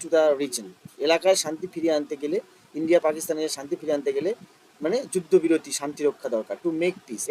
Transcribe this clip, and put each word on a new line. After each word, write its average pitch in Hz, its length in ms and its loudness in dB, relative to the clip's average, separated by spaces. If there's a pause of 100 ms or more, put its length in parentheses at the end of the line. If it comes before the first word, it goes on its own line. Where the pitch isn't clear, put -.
to 170 120 -12
the 156 100 6 (180)
region, 123 240 -6 (400)
এলাকায় 170 380 4
শান্তি 160 280 -8
ফিরিয়ে 160 260 0
আনতে 147 240 -6
গেলে, 151 160 -4 (360)
ইন্ডিয়া 160 320 4
পাকিস্তানের 156 500 -2
শান্তি 143 240 -8
ফিরিয়ে 151 180 -2
আনতে 139 180 -2
গেলে 156 140 -2 (500)
মানে 170 160 0 (160)
যুদ্ধবিরতি, 160 580 2 (100)
শান্তি 147 280 -8
রক্ষা 135 280 -2
দরকার। - 280 -4
To 175 60 -2 (120)
make 180 240 0
peace, 170 240 -10